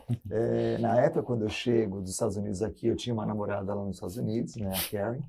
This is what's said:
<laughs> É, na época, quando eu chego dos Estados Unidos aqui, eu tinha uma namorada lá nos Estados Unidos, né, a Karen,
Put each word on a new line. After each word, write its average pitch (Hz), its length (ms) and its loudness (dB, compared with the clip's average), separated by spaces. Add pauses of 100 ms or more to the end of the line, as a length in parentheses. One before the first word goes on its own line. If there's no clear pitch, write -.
<laughs> 117 220 -4
É, 113 480 2
na 113 220 2
época, 160 240 4
quando 117 200 0
eu 107 60 0
chego 107 520 2
dos 92 100 -6
Estados 101 260 0
Unidos 104 240 -2
aqui, 110 260 -2
eu 113 80 4
tinha 120 180 -2
uma 110 120 -2
namorada 101 480 -2
lá 101 100 -2
nos 98 140 -4
Estados 92 200 -8
Unidos, 117 380 -2
né, 101 180 -4
a 92 180 -2
Karen, 107 380 -2